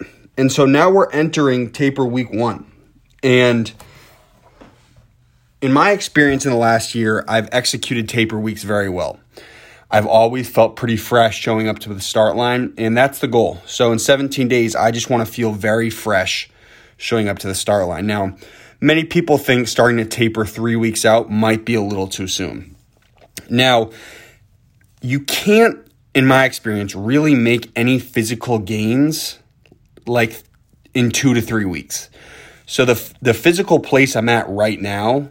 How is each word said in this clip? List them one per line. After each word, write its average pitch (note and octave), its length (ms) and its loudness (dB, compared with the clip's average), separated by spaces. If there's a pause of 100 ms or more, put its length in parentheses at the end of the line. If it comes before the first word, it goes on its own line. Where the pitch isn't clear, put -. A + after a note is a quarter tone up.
(380)
And C3+ 140 2
so C#3+ 140 4
now D3 240 6
we're F#3+ 220 4
entering C#3 600 0
taper C#3 340 0
week B2 260 -4
one. A2 380 -4 (520)
And B2 500 2 (1900)
in C3 100 0
my E3 200 4
experience C#3+ 540 0
in C#3 60 0
the A#2+ 60 0
last A2+ 360 0
year, A2 340 -2
I've A2 240 -2
executed A#2+ 580 -4
taper A2+ 300 -2
weeks G#2+ 240 -8
very G2+ 260 -2
well. F2 300 -6 (760)
I've G#2+ 140 4
always A#2+ 420 2
felt A2+ 260 2
pretty A#2 220 -2
fresh A#2 420 2
showing A2 280 -2
up G#2+ 120 -4
to G#2 140 -12
the F#2+ 80 -12
start G#2+ 340 2
line, B2 440 -2
and A2+ 180 0
that's C3+ 220 2
the C#3 80 -4
goal. A2 400 0
So A#2+ 240 2
in A2+ 80 0
seventeen C3+ 480 0
days, A#2 280 0
I G#2+ 140 2
just A#2 180 -6
wanna A#2 200 0
feel A2+ 240 -4
very A2 400 -2
fresh G2 580 -4 (480)
showing A2 320 -2
up G2 100 -6
to - 80 -10
the F#2+ 60 -6
start G2+ 340 0
line. F2 200 -4
Now, G2+ 280 -4 (460)
many D#3 220 2
people D#3+ 340 0
think B2 300 0
starting A#2+ 300 2
to A2 80 -2
taper A2 420 -2
three A#2 280 -4
weeks A2+ 300 -2
out A2+ 240 2
might A2 340 0
be A#2 120 -2
a G#2+ 60 0
little G2+ 260 -4
too F#2+ 200 -8
soon. E2+ 480 -8 (760)
Now, A#2+ 400 2 (1080)
you B2+ 180 -2
can't, G#3 580 2 (380)
in C3 100 4
my C3 200 4
experience, G#2 500 -4
really C#3 400 2
make A#2 400 0
any B2 240 2
physical A#2 580 -4
gains, A2+ 800 -2 (720)
like, A#2+ 340 0 (540)
in A#2+ 160 2
two C3 240 2
to A2+ 60 0
three A2 240 -4
weeks. - 440 -10 (560)
So - 180 0
the, B2 380 0
the A#2+ 140 2
physical E3+ 440 2
place C3+ 360 2
I'm A#2 140 -2
at A#2 200 0
right G2+ 320 -2
now A2 500 -2